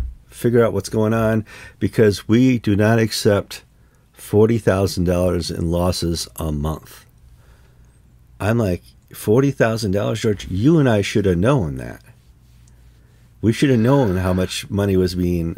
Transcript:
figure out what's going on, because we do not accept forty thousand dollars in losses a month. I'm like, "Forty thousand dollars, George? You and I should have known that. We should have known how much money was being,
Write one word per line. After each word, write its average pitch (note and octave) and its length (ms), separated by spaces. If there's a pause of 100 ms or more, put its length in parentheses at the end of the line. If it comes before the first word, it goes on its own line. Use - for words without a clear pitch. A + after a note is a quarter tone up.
(280)
figure A#2+ 360
out G2+ 80
what's G2 160
going A2 260
on, A2 320 (320)
because G#2 480
we B2 320
do G#2+ 160
not G#2+ 240
accept G2+ 640 (500)
forty A2 460
thousand F#2+ 460
dollars F2+ 460
in E2+ 200
losses F2 680
a D#2+ 140
month. D2+ 540 (1400)
I'm A2+ 180
like, F#2 240 (300)
"Forty - 380
thousand A2+ 420
dollars, A2 280
George? G#2 280
You B2+ 300
and C#3 100
I G#2+ 140
should G#2 220
have F2+ 140
known F#2 380
that. A#1 260 (1400)
We A2 100
should C#3 180
have B2+ 80
known A#2 380
how F#2 160
much F#2 360
money G2+ 280
was F2+ 180
being, F2 440